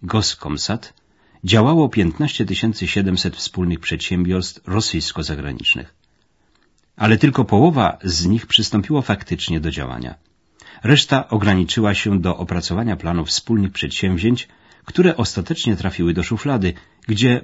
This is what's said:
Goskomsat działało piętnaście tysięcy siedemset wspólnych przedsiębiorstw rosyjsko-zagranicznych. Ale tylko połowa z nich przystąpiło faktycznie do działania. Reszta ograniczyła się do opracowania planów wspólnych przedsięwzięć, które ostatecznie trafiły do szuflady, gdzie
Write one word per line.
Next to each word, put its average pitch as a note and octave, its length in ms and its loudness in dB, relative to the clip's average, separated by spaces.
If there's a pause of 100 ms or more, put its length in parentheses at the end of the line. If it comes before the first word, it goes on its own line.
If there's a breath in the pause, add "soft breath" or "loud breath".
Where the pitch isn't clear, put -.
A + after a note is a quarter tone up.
Goskomsat G2+ 920 -4 (500 soft breath)
działało B2+ 440 4
piętnaście G#2+ 580 0
tysięcy G2 400 -2
siedemset F#2 500 -2
wspólnych F2 440 -4
przedsiębiorstw F2+ 880 -4
rosyjsko-zagranicznych. D#2 1300 -4 (1000)
Ale G#2+ 220 4
tylko C3+ 260 4
połowa A#2+ 600 4
z E2+ 220 -2
nich G#2+ 200 0
przystąpiło A2 560 0
faktycznie F2 580 -4
do D#2 100 -4
działania. B1 440 -8 (680 loud breath)
Reszta C3+ 460 4
ograniczyła G2+ 680 2
się G2+ 260 0
do F2 160 0
opracowania F2+ 600 -4
planów E2 320 -4
wspólnych G2+ 440 0
przedsięwzięć, G2+ 760 -2 (360 soft breath)
które F3+ 320 2
ostatecznie G#2+ 600 -2
trafiły F2 380 -2
do F2 80 0
szuflady, G#2+ 500 -2 (340 loud breath)
gdzie B2 380 2